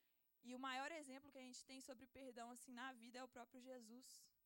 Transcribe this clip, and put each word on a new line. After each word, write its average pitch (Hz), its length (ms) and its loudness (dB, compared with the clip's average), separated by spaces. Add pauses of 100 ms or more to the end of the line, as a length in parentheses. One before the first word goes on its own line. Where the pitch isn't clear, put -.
(420)
E 240 120 2
o 254 40 4
maior 269 340 6
exemplo 285 400 0
que 269 60 -6
a 254 100 -4
gente 254 160 -4
tem 262 160 -4
sobre 262 260 -4
perdão, 247 440 -2
assim, 247 220 -4
na 247 200 2
vida 240 260 -4
é 254 60 2
o 247 120 -6
próprio 247 240 -4
Jesus, 247 460 -4 (400)